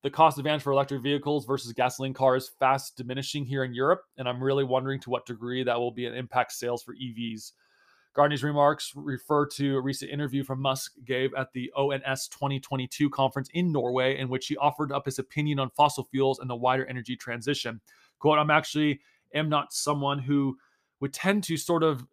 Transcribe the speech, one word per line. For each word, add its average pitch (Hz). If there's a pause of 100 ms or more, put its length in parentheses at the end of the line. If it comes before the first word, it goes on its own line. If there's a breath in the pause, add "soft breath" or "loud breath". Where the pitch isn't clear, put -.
the 135
cost 156
advantage 147
for 143
electric 135
vehicles 143
versus 120
gasoline 127
cars 131
fast -
diminishing 135
here 135
in 127
Europe, 143 (120)
and 127
I'm 123
really 135
wondering 131
to 120
what 123
degree 120
that 120
will 120
be 120
an 117
impact 123
sales 120
for -
E 123
Vs." 113 (640 soft breath)
Garney's 143
remarks 147
refer 143
to 139
a 127
recent 135
interview 139
from 135
Musk 135 (100)
gave 131
at 131
the 127
O 139
N 135
S 135
twenty 139
twenty-two 135
conference 135
in 175
Norway, 127
in 131
which 135
he 147
offered 143
up 139
his 135
opinion 147
on 131
fossil 143
fuels 135
and 131
the 123
wider 127
energy 127
transition. 120 (400 soft breath)
Quote, 151
"I'm 151
actually 151 (320 soft breath)
am 151
not 151
someone 143
who 135 (420 soft breath)
would 139
tend 196
to 165
sort 165
of 143